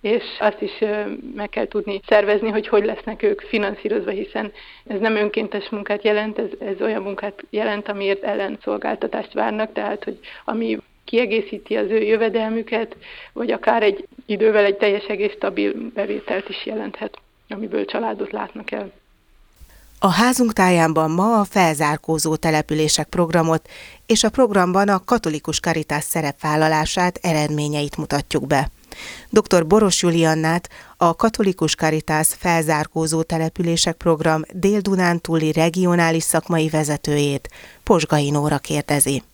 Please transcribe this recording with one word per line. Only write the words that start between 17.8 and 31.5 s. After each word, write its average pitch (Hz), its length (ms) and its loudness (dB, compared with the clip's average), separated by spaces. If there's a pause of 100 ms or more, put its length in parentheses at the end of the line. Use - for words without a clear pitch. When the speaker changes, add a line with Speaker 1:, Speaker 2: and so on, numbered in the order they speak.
Speaker 1:
családot 214 480 -6
látnak 208 380 -10
el. 208 220 -8 (1120)
Speaker 2:
A 190 60 6
házunk 233 420 4
tájában 160 580 4
ma 208 300 2
a 202 40 2
felzárkózó 156 920 2
települések 156 680 0
programot 165 640 2 (380)
és - 180 2
a 214 60 4
programban 202 580 4
a 190 160 2
katolikus 156 560 -2
Caritas 156 420 -2
szerepvállalását, 156 1200 0
eredményeit 151 720 -2
mutatjuk 143 500 -2
be. 143 220 2 (600)
Doktor 185 360 2
Boros 196 360 4
Juliannát, 165 680 2 (280)
a 165 200 2
katolikus 196 580 0